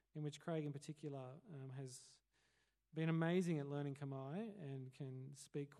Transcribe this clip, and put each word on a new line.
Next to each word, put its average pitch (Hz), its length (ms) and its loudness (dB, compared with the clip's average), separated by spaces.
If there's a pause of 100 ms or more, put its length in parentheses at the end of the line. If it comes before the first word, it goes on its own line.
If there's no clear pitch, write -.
(140)
in 151 80 -2
which 147 180 -2
Craig 160 240 2
in 147 80 0
particular, 143 480 -6 (340)
um, 135 240 -8
has 127 240 -8 (920)
been 160 140 4
amazing 165 500 6
at 139 100 0
learning 143 340 0
Khmer 139 460 -4 (120)
and 135 320 -6
can 131 420 -8
speak 143 340 -4 (120)